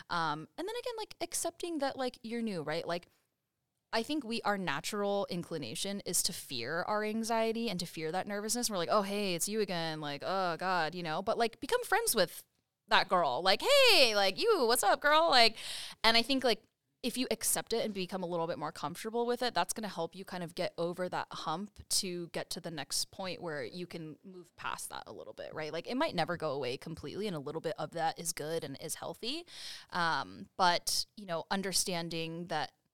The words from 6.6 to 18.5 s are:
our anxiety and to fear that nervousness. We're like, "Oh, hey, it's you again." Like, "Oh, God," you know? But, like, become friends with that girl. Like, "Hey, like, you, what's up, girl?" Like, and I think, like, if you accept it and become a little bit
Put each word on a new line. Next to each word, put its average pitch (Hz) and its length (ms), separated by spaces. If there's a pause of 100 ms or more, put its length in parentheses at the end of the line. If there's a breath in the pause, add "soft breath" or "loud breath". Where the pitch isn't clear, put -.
our 208 160
anxiety 226 680
and 180 100
to 175 60
fear 160 260
that 180 140
nervousness. 214 420
We're 214 80
like, 170 160
"Oh, 214 80
hey, 196 340
it's 165 140
you 214 140
again." 165 400
Like, 143 200
"Oh, 175 360
God," 175 360
you 180 80
know? 165 200
But, 196 160
like, 226 200
become 494 260
friends 453 300
with 185 280 (460)
that 202 200
girl. 160 340
Like, 190 200
"Hey, 415 520
like, 196 240
you, 349 280
what's 240 160
up, 349 180
girl?" 311 300
Like, 233 260 (480 loud breath)
and 226 140
I 226 40
think, 269 220
like, 220 160 (420)
if 247 140
you 254 140
accept - 420
it 226 100
and 214 120
become 185 280
a 175 40
little 170 200
bit 165 120